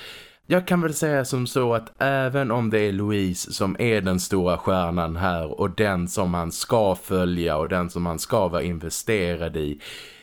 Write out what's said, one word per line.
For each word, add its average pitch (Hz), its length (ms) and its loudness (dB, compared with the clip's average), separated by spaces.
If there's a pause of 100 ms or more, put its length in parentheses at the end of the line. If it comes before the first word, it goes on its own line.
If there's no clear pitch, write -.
(480)
Jag 180 200 2
kan 180 140 2
väl 160 120 0
säga 147 320 0
som 127 220 -2
så 123 260 2
att - 280 -4
även 135 500 0
om 117 180 2
det 107 100 4
är 104 120 4
Louise 98 640 0
som 95 260 0
är 110 220 4
den 92 180 2
stora 90 380 2
stjärnan 87 580 0
här 85 440 -2
och 98 100 0
den 90 380 0
som 92 220 -2
man 85 220 -2
ska 104 440 2
följa 87 600 0
och 80 120 -2
den 90 200 0
som 87 140 -4
man 82 160 -2
ska 107 280 2
vara 82 160 0
investerad 85 920 -2
i, 73 240 -4 (420)